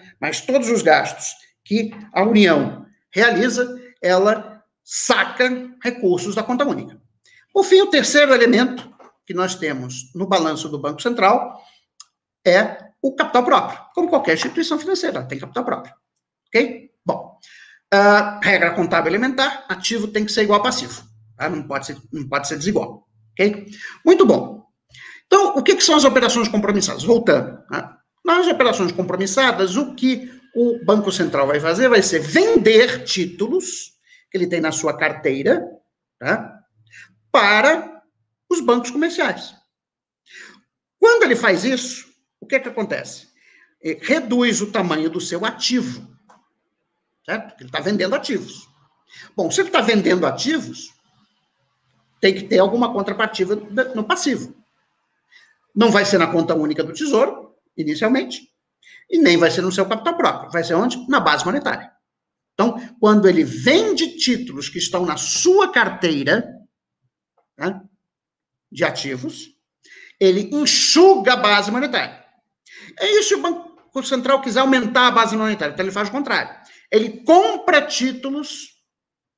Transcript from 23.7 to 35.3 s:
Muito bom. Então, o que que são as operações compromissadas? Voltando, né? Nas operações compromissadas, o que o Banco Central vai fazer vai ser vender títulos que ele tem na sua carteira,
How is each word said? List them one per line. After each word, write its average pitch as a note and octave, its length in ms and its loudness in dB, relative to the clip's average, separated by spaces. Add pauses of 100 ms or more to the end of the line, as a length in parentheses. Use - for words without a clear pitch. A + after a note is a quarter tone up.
Muito F4 180 6
bom. - 440 0 (580)
Então, G4 320 4
o C4 60 0
que F#4 120 4
que - 80 0
são E4 120 4
as D4 80 4
operações A#3 440 2
compromissadas? G3+ 560 -2
Voltando, F3 680 2
né? - 240 -10 (280)
Nas F4 240 2
operações G#3+ 440 2
compromissadas, F#3+ 840 -2
o B3+ 200 -4
que - 440 -4 (160)
o A#3+ 280 0
Banco G3+ 280 2
Central D3+ 340 -2
vai D3 140 0
fazer E3+ 280 0
vai A3+ 140 6
ser E3+ 180 -2
vender B3+ 840 4
títulos G3+ 920 -6 (380)
que F#3+ 60 -6
ele F3 100 -2
tem F3 120 -4
na D#3 120 -2
sua - 260 -4
carteira, D3+ 640 -2 (560)